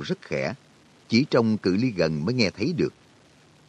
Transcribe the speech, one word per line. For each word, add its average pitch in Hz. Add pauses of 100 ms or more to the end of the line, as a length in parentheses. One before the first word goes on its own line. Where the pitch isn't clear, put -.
rất 175
khẽ. 71 (560)
Chỉ 120
trong 113
cự 92
ly 123
gần 80
mới 113
nghe 113
thấy 139
được. - (760)